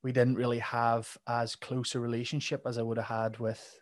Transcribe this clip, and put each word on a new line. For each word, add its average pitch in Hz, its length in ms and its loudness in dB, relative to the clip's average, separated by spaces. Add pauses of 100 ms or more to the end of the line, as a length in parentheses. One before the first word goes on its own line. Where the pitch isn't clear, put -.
we 131 80 -2
didn't 123 240 6
really 120 240 0
have 117 580 0 (120)
as 117 260 0
close - 400 -4
a 127 60 0
relationship 120 640 -2
as 120 120 -2
I 117 40 -2
would 113 160 -2
have 110 100 -2
had 113 320 -2
with 110 420 -6